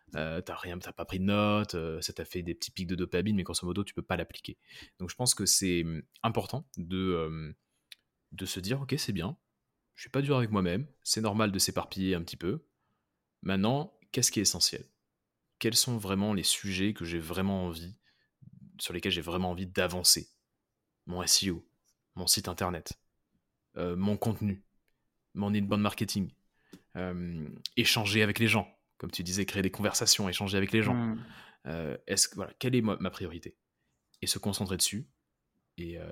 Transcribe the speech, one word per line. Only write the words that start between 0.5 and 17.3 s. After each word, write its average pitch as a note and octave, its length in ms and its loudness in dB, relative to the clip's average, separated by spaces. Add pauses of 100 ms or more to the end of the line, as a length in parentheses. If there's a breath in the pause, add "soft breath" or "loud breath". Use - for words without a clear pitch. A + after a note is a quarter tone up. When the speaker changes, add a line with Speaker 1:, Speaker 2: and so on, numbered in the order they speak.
Speaker 1:
rien, F2+ 220 -8
t'as F2+ 140 -12
pas E2+ 120 -8
pris F#2+ 160 -4
de F#2+ 40 0
notes, G#2 520 4
euh, D#2+ 240 -4
ça - 120 -6
t'a E2+ 120 -8
fait F2+ 180 -6
des F2 120 -4
petits - 180 -8
pics F#2 160 -4
de F#2 80 0
dopamine, F2+ 400 2
mais F2+ 80 2
grosso E2+ 200 -4
modo, F2+ 200 0
tu - 100 -12
peux E2+ 80 -4
pas F#2 140 0
l'appliquer. - 400 -8 (420 loud breath)
Donc F2+ 100 -8
je - 60 -8
pense B2 200 2
que G2 120 0
c'est, F2+ 380 4
hum, E2 180 -4 (220)
important A2+ 420 -2 (100)
de, F2+ 200 -4
euh, D#2+ 560 0 (800)
de F#2 140 -8
se - 120 -6
dire, « G#2+ 240 -2
Ok, C3 160 -2
c'est - 140 -2
bien, F#2+ 240 -2 (580)
je - 80 -18
suis - 80 -18
pas C3+ 120 0
dur C#3+ 140 4
avec A#2+ 140 2
moi-même, G2 360 4 (180)
c'est - 160 0
normal G#2+ 320 4
de G2 80 0
s'éparpiller F#2 560 0
un E2+ 60 -2
petit - 140 -10
peu. G#2 280 -2 (800)
Maintenant, G#2+ 540 2 (140)
qu'est-ce - 220 2
qui A2+ 80 2
est - 20 2
essentiel ? - 420 2 (760)
Quels A#2 160 4
sont A#2+ 200 4
vraiment G2+ 380 2
les F2+ 80 0
sujets G2 500 0
que E2+ 120 -6
j'ai E2 160 -2
vraiment F#2 460 0